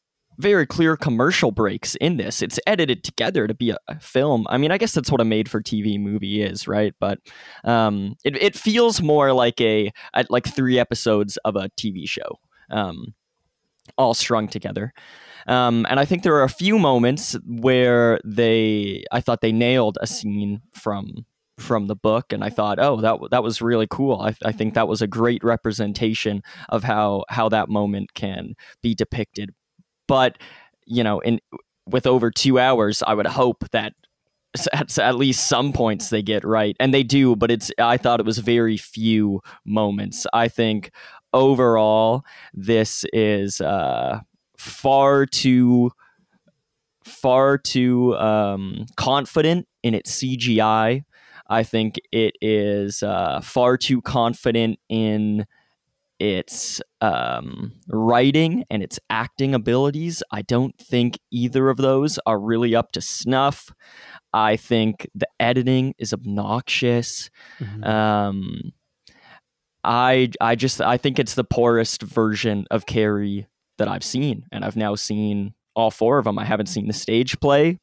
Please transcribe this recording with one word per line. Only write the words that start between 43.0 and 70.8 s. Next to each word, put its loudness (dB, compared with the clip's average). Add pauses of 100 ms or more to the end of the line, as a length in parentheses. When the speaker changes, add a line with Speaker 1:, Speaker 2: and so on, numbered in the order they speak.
Speaker 1:
is, 0
uh, -2 (360)
far 2
too, 4 (1120)
far 2
too, 2
um, -2 (120)
confident 0 (160)
in 0
its -4
C -4
G 0
I. 2 (420)
I 2
think -2 (120)
it 2
is, 0
uh, -2
far 2
too 0
confident 0 (100)
in -2 (720)
its, -4 (180)
um, -4 (160)
writing 2
and -4
its -10 (100)
acting -2
abilities. -2
I -8
don't -2
think -2 (140)
either 0
of 0
those 2
are 0
really 0
up 0
to -6
snuff. -2 (640)
I 2
think -2
the -4 (120)
editing 0
is -8
obnoxious. -4 (300)
Speaker 2:
Mm-hmm. -12
Speaker 1:
Um, -2 (1120)
I, 2 (100)
I 2
just, -2